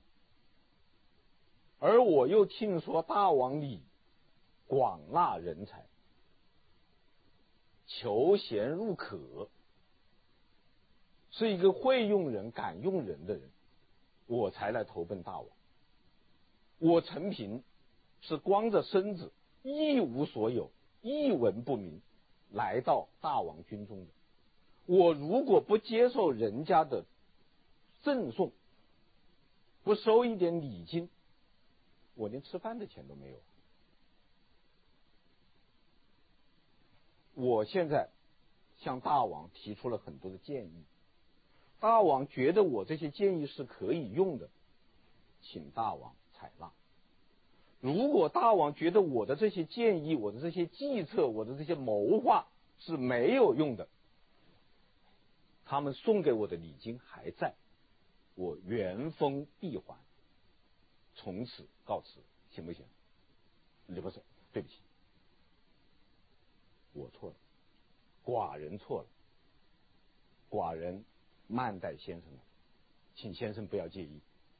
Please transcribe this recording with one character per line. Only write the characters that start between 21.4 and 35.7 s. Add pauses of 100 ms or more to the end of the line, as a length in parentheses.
不
名， (500)
来
到 (140)
大
王
军
中
的。 (760)
我
如
果
不
接
受
人
家
的 (960)
赠
送， (1300)
不
收
一
点
礼
金， (1080)
我
连
吃
饭
的
钱
都
没
有。 (4000)